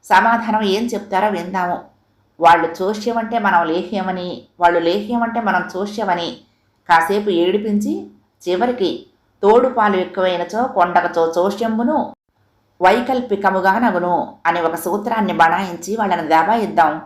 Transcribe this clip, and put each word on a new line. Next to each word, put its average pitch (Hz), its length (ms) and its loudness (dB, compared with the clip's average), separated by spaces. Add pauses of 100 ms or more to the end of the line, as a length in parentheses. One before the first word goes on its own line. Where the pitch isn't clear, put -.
సమాధానం 220 600 2
ఏం 202 220 0
చెప్తారో 208 420 -2
విందాము. 180 520 -4 (600)
వాళ్ళు 170 300 4 (120)
చోష్యమంటే 220 580 -2
మనం 180 280 2
లేహ్యమని, 185 720 -6 (180)
వాళ్ళు 175 200 4
లేహ్యమంటే 220 600 -2
మనం 185 360 -2
చోష్యమని 190 600 -4 (520)
కాసేపు 202 400 2
ఏడిపించి 208 760 0 (420)
చివరికి 185 560 -2 (380)
తోడు 240 240 6
పాలు 208 300 2
ఎక్కువైనచో 185 680 -2
కొండకచో 175 760 0
చోష్యంబును 220 760 -2 (680)
వైకల్పికముగా 202 1000 2
నగును 175 540 0 (120)
అనే 170 160 0
ఒక 165 140 0
సూత్రాన్ని 208 580 -2
బనాయించి 175 640 0
వాళ్ళని 185 320 -2
దబాయిద్దాం. 165 800 2